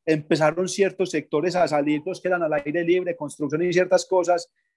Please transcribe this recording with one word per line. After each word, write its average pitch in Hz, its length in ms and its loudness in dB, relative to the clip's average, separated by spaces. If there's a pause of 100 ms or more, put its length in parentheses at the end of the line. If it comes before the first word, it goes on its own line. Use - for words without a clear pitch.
empezaron 160 640 2
ciertos 185 420 0
sectores 160 460 -2
a 175 100 4
salir, 147 380 0
los 185 160 -8
que 185 80 -4
eran 180 140 0
al 156 100 -2
aire 151 320 -2
libre, 175 320 0
construcción 151 460 -6
y 175 100 0
ciertas 180 340 2
cosas, 175 460 0 (240)